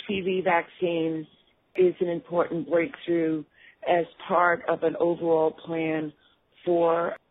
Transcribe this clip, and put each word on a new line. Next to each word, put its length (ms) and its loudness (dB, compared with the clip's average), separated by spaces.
P 140 -4
V 220 -2
vaccine 840 -2
is 240 4
an 100 0
important 600 -2
breakthrough 760 0
as 180 2
part 400 4
of 160 -2
an 160 0
overall 520 2
plan 600 -6
for 480 2